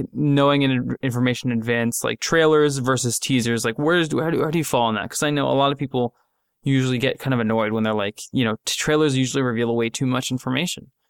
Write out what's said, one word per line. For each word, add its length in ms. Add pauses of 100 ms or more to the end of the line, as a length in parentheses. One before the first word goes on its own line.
(140)
knowing 480
in, 400
information 500
in 60
advance, 460
like, 160
trailers 580
versus 420
teasers, 460
like, 120
where's, 360
how 160
do, 140
how 60
do 80
you 60
fall 200
on 120
that? 140
'Cause 140
I 60
know 200
a 40
lot 180
of 60
people 360 (500)
usually 360
get 200
kind 140
of 80
annoyed 320
when 100
they're 100
like, 280 (100)
you 140
know, 100 (100)
t-, 120
trailers 400
usually 260
reveal 320
way 140
too 160
much 260
information. 600 (180)